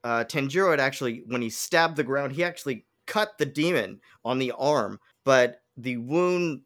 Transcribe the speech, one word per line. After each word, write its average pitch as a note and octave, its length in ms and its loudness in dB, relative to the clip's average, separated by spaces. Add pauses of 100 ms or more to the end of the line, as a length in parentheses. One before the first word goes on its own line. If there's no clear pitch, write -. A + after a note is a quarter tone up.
uh, A#2 220 0
Tanjiro D#3 460 0
had D3 80 2
actually, C3 480 -2
when B2 140 -2
he A2+ 80 -4
stabbed E3 460 0
the D3 80 0
ground, C3+ 300 -2
he E3 100 -2
actually C#3+ 420 -6 (220)
cut G#3+ 300 -2
the D3+ 80 0
demon C#3 560 -2 (240)
on B2+ 140 0
the B2+ 180 -2
arm, B2 420 2 (240)
but B2+ 380 4 (160)
the B2 200 -6
wound E3 680 0